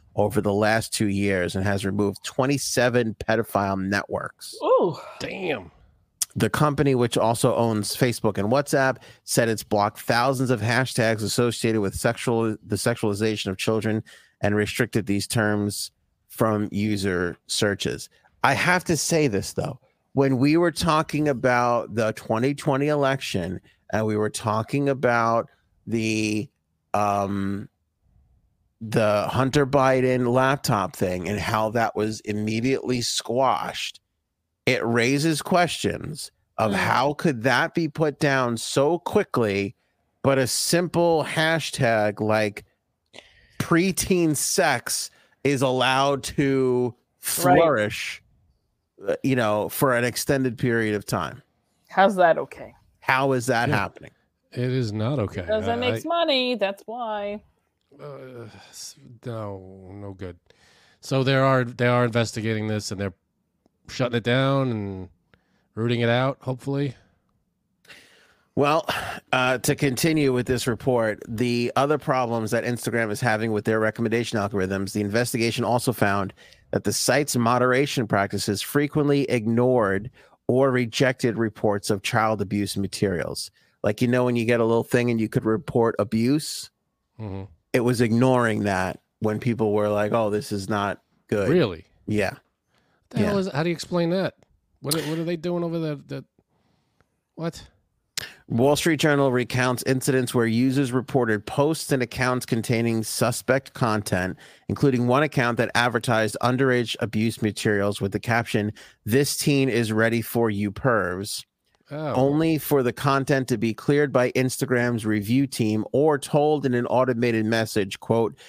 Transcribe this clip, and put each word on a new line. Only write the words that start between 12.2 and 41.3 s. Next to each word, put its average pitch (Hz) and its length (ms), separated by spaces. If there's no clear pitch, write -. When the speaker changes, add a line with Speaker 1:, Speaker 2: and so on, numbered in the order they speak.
Speaker 1:
the 104 120
sexualization 107 720
of 95 80
children 110 480
and 104 140
restricted 104 520
these 101 200
terms 104 640
from 107 420
user 95 640
searches. 95 600
I 131 100
have 170 300
to 165 120
say 156 300
this, 98 280
though. - 260
When 135 260
we 147 180
were 175 140
talking 156 580
about 120 680
the 110 160
twenty 120 420
twenty 139 340
election 135 720
and 107 140
we 107 100
were 104 140
talking 113 580
about 120 600
the, 110 600
um, 101 760
the 104 480
Hunter 135 380
Biden 127 640
laptop 131 640
thing 90 340
and 104 120
how 107 300
that 113 260
was 107 240
immediately 110 800
squashed, - 1000
it 127 180
raises 139 560
questions - 920
of 107 140
Speaker 2:
Mm. - 40
Speaker 1:
how 120 380
could 131 300
that 135 300
be 165 140
put 147 300
down 131 400
so 147 400
quickly, 107 760
but 135 160
a 131 80
simple 170 800
hashtag 120 920